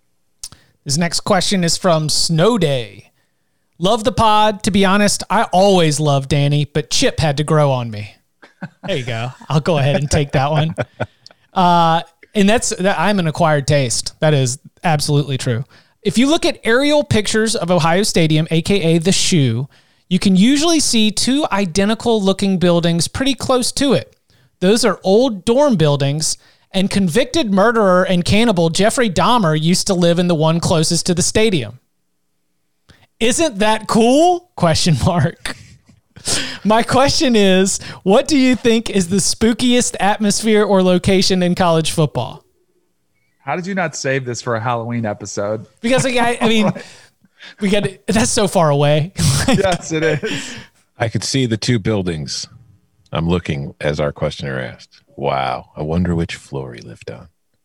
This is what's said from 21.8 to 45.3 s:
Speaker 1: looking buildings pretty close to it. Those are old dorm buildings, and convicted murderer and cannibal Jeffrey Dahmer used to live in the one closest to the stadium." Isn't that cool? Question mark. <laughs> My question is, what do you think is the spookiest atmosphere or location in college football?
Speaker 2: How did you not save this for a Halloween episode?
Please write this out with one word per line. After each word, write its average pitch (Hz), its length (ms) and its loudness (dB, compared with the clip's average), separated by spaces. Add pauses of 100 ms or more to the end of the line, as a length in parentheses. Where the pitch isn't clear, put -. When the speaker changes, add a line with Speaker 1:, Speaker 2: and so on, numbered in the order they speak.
Speaker 1:
looking 190 380 0
buildings 170 500 0
pretty 269 280 -2
close - 380 -2
to 277 200 0
it. - 220 -4 (460)
Those 214 220 2
are 202 200 0
old 208 420 2
dorm 262 300 2
buildings, 143 640 0 (320)
and - 180 -2
convicted 202 640 0
murderer 196 500 4
and 180 220 0
cannibal 196 460 2
Jeffrey 220 400 0
Dahmer 180 500 2
used 170 240 0
to 202 80 0
live 170 240 2
in 180 100 0
the 175 60 2
one 160 260 2
closest 160 460 0
to 180 80 0
the 170 80 -2
stadium." 160 580 0 (1400)
Isn't 254 400 -2
that 214 280 0
cool? 302 680 2
Question 165 400 2 (100)
mark. 170 560 -2
<laughs> - 40 -20 (1000)
My 220 200 2
question 269 520 2
is, 190 440 2 (240)
what 240 260 2
do 311 80 2
you 254 180 4
think 226 340 0
is 185 200 0
the 196 80 0
spookiest 240 840 0
atmosphere 208 640 2
or 196 180 2
location 185 640 2
in 180 120 2
college 165 360 0
football? 131 540 -4 (920)
Speaker 2:
How 147 180 -6
did 175 100 -8
you 196 80 -6
not 170 180 -4
save 135 300 -4
this 120 180 -8
for 120 140 -4
a 110 60 -2
Halloween 120 440 -4
episode? 104 640 -6 (140)